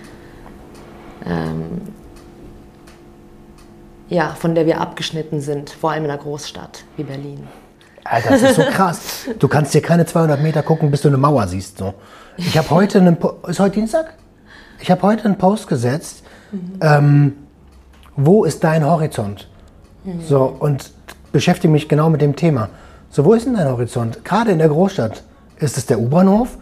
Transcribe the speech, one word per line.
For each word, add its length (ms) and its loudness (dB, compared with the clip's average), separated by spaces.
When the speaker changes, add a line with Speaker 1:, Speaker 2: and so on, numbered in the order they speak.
Speaker 1:
Ähm, 560 -6
ja, 300 0
von 160 -2
der 120 2
wir 140 0
abgeschnitten 600 -6
sind, 300 -8
vor 220 -6
allem 120 -4
in 60 -4
einer 100 -8
Großstadt 640 -14
wie 60 -8
Berlin. 440 -14
Speaker 2:
Alter, 260 -2
das 120 4
ist 140 6
so 60 4
Speaker 1:
<laughs> 80 0
Speaker 2:
krass. 580 -4
Du 100 2
kannst 260 0
dir 80 4
keine 240 2
zweihundert 360 0
Meter 200 0
gucken, 280 0
bis 120 -2
du 60 4
eine 100 4
Mauer 280 2
siehst, 320 -8
so. 140 -6
Ich 180 -2
hab 140 0
heute 280 4
einen 200 6
Po-, 180 -4
ist 120 -4
heute 200 2
Dienstag? 340 -4
Ich 120 -2
hab 100 2
heute 220 2
einen 140 2
Post 280 0
gesetzt, 560 -4
Speaker 1:
Mhm. 280 -12
Speaker 2:
ähm, 560 4
wo 280 4
ist 200 -2
dein 220 2
Horizont? 600 -2
Speaker 1:
Mhm. 180 -10
Speaker 2:
So, 220 2
und 340 -2
beschäftige 380 2
mich 180 2
genau 200 2
mit 140 2
dem 140 2
Thema. 340 0
So, 160 0
wo 80 6
ist 100 0
denn 100 -2
dein 140 0
Horizont? 560 -4
Gerade 280 0
in 60 2
der 100 4
Großstadt. 560 0
Ist 180 -4
es 80 -6
der 160 0
U-Bahnhof? 600 2